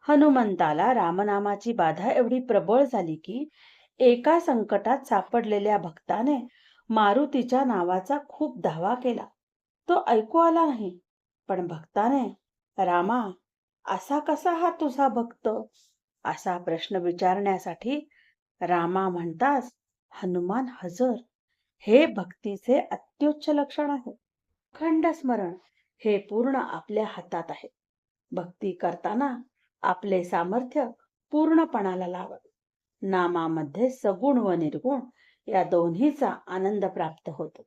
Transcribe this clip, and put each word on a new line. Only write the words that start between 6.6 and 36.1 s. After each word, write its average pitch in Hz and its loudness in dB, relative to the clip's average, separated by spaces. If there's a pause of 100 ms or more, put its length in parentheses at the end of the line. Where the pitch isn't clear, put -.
मारुतीच्या 240 4
नावाचा 185 0 (100)
खूप 277 -6
धावा 175 0
केला, 247 -4 (640)
तो 349 2
ऐकू 220 2
आला 330 6
नाही. 208 -4 (500)
पण 185 -2
भक्ताने, 208 -2 (480)
"रामा, 190 0 (540)
असा 277 -4
कसा 302 0
हा 339 0
तुझा 277 0
भक्त?" 233 -4 (760)
असा 175 -4
प्रश्न 170 -6
विचारण्यासाठी 190 -2 (520)
रामा 180 0
म्हणताच 180 -2 (400)
हनुमान 185 -4 (160)
हजर. 226 -2 (640)
हे 240 6
भक्तीचे 202 -4
अत्युच्च 294 -4
लक्षण 294 -2
आहे. 254 -8 (640)
अखंड 320 0
स्मरण 233 -2 (500)
हे 208 2
पूर्ण 233 -2
आपल्या 214 -4
हातात 175 -8
आहे. - -14 (640)
भक्ती 180 -8
करताना 220 -4 (440)
आपले 185 0
सामर्थ्य 226 -2 (420)
पूर्णपणाला 294 0
लावावे. 180 -12 (580)
नामामध्ये 170 0
सगुण 240 0
व 202 2
निर्गुण 170 -2 (460)
या 190 2
दोन्हीचा 185 2 (160)